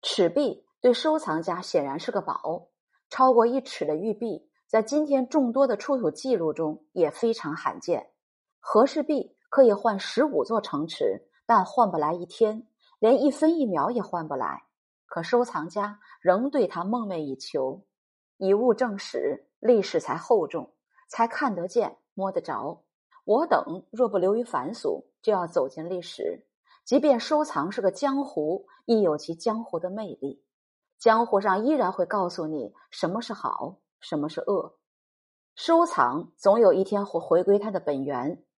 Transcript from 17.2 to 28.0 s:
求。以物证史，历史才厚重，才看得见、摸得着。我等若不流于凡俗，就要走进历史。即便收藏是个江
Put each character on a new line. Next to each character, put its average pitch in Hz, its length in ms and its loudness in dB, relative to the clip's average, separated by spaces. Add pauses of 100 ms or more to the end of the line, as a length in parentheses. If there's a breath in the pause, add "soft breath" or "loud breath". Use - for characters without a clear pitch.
求。 - 480 -6 (540)
以 190 160 2
物 226 200 2
证 208 240 -4
史， - 480 -6 (140)
历 220 220 4
史 170 180 -2
才 131 160 -6
厚 175 300 2
重， 139 260 -10 (360 soft breath)
才 - 200 0
看 240 260 -2
得 175 140 -4
见、 214 300 -2 (160)
摸 190 180 -4
得 175 80 -2
着。 151 440 -8 (400 soft breath)
我 262 220 2
等 - 440 -2
若 233 180 0
不 196 80 -2
流 190 180 2
于 233 80 -2
凡 151 300 -6
俗， 110 380 -6 (100)
就 - 100 0
要 185 160 0
走 156 220 -2
进 160 200 -12
历 180 120 -6
史。 - 460 -8 (400 soft breath)
即 269 120 4
便 262 220 6
收 202 240 0
藏 170 260 -4
是 208 120 -6
个 190 80 4
江 269 340 -2